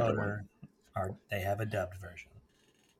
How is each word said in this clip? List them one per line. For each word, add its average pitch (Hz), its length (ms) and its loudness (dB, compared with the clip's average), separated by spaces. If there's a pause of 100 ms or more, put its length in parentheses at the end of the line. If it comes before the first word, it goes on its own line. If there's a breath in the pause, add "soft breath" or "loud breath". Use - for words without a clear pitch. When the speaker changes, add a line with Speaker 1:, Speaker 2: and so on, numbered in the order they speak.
Speaker 1:
everyone. 113 140 4 (120)
Speaker 2:
her 104 160 -4 (500)
are, 98 200 0 (140)
they 101 120 0
have 101 180 2
a 110 60 2
dubbed 92 320 -2
version. 90 320 -14 (720)